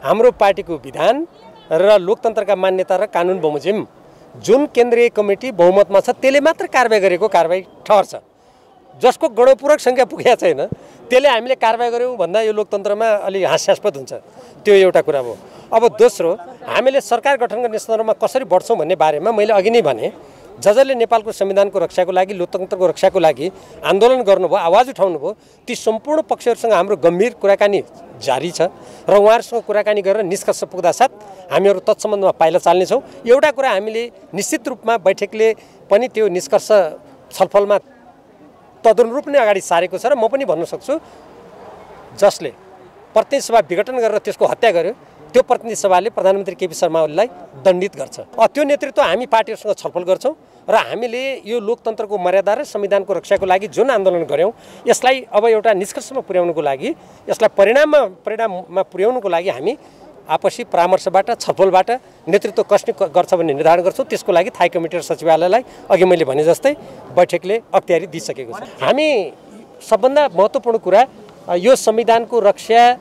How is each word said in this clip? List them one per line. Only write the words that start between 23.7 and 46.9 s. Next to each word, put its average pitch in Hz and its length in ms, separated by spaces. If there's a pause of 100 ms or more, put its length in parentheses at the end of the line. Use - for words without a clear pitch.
आन्दोलन 226 380
गर्नुभयो, 190 360
आवाज 196 300
उठाउनुभयो, 180 440 (340)
ती 247 80
सम्पूर्ण 285 480
पक्षहरूसँग 233 500
हाम्रो 196 240
गम्भीर 175 380
कुराकानी 196 480 (400)
जारी 135 280
छ 160 100 (480)
र 175 100
उहाँहरूसँग 220 440
कुराकानी 208 400
गरेर 196 220
निष्कर्ष 190 400
पुग्दा 175 280
साथ 254 160 (420)
हामीहरू 185 300
तत्सम्बन्धमा 202 500
पाइला 165 280
चाल्नेछौँ। 185 440 (240)
एउटा 277 240
कुरा 262 200
हामीले 220 400 (240)
निश्चित 202 340
रूपमा 226 300
बैठकले 202 500 (420)
पनि 226 180
त्यो 220 200
निष्कर्ष 180 400 (640)
छलफलमा 202 440 (1040)
तदनुरूप 233 440
नै 285 100
अगाडि 208 220
सारेको 180 380
छ - 80
र 277 80
म 226 140
पनि 269 160
भन्न 165 200
सक्छु, - 300 (1200)
जसले 180 340 (600)
प्रतिनिधि 226 280
सभा 226 220
विघटन 214 340
गरेर 214 200
त्यसको 208 280
हत्या - 240
गर्यो, 175 220 (400)
त्यो 254 100
प्रतिनिधि 226 320
सभाले 185 360
प्रधानमन्त्री 190 440
केपी 175 200
शर्मा 160 280